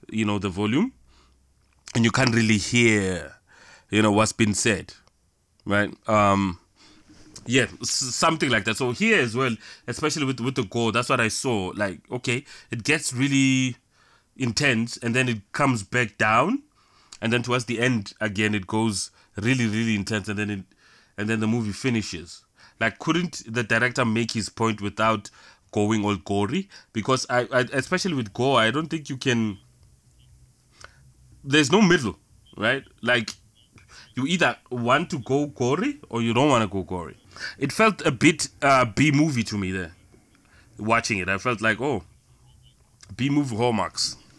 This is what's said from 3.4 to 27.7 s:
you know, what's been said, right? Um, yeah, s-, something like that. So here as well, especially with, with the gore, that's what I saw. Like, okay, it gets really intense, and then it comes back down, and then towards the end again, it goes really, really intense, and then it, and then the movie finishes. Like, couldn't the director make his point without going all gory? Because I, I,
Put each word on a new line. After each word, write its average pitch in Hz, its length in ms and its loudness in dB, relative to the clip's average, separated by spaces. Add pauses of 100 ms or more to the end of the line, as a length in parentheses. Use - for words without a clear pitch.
you 104 120 2
know, 107 100 6
what's 107 220 2
been 107 200 2
said, 101 400 -2 (720)
right? 101 320 0 (140)
Um, 98 500 4 (880)
yeah, 120 180 2 (140)
s-, 117 100 -6
something 143 580 0
like 110 160 2
that. 110 100 -2
So 127 160 -2
here 202 300 2
as 117 120 -2
well, 127 220 0 (320)
especially 147 380 -4
with, 131 160 -4
with 127 140 -4
the 131 100 0
gore, 113 260 -2
that's 120 160 0
what 131 140 2
I 110 80 2
saw. 101 440 -2
Like, 95 280 -4 (100)
okay, 123 320 -4 (280)
it 120 120 -6
gets 151 300 -2
really 131 640 2 (580)
intense, 117 640 -2
and 117 180 -2
then 127 140 0
it 110 240 -6
comes 131 300 2
back 120 340 -2
down, 127 460 2 (580)
and 113 100 -2
then 120 120 0
towards 123 220 -2
the 117 140 -4
end 117 400 0
again, 107 340 0
it 101 140 -4
goes 110 440 -2 (260)
really, 120 280 0
really 110 300 0
intense, 101 320 -4
and 104 100 -6
then 104 120 -2
it, 98 140 -6 (540)
and 104 120 -4
then 113 100 0
the 110 80 0
movie 110 240 0
finishes. 95 720 -6 (380)
Like, 113 180 -2
couldn't 165 480 -2
the 113 160 -4
director 120 400 0
make 113 300 0
his 107 160 -4
point 110 320 -2
without 104 480 0 (420)
going 104 320 2
all 101 140 0
gory? 101 500 -2 (240)
Because 123 380 -2
I, 123 240 0
I, 127 60 4 (120)